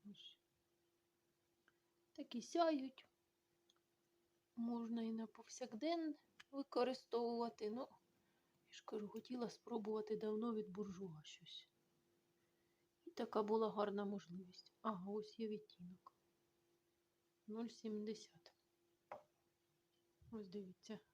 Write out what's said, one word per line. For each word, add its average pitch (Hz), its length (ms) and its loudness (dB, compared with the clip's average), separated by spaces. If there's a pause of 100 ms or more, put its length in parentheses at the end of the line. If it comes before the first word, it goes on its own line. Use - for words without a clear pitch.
Ось. - 320 -14 (1800)
Такі 254 280 -4
сяють. 311 680 4 (1500)
Можна 233 460 0
і 226 100 2
на 226 160 -2
повсякдень 294 880 0 (360)
використовувати. 233 1160 2
Ну, 233 180 -2 (840)
Я - 60 -16
ж - 80 -16
кажу, 214 220 -2
хотіла 233 420 -2
спробувати 220 680 0
давно 214 360 2
від 214 160 0
буржуа 185 540 -4
щось. - 460 -14 (1400)
І - 60 -18
така 220 320 2
була 220 260 6
гарна 208 360 2
можливість. 190 760 -6
Ага, 196 300 -2
ось 214 280 -4
є 220 80 0
відтінок. 185 680 -8 (1300)
Нуль 226 200 -2
сімдесят. 214 880 -4 (1800)
Ось 214 160 -6
дивіться. 190 520 -8 (140)